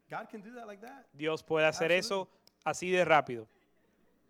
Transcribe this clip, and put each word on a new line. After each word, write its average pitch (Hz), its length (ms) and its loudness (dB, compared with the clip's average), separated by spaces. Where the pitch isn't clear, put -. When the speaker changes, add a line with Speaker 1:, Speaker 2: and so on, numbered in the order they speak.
Speaker 1:
God 196 220 -12
can 220 100 -14
do 220 140 -18
that 233 140 -16
like 202 180 -18
that. 269 260 -20
Speaker 2:
Dios 156 300 -4
puede 156 240 2
hacer 160 260 2
Speaker 1:
Absolutely. 180 60 6
Speaker 2:
eso 185 300 -4
así 160 240 -4
de 180 160 4
rápido. 139 420 2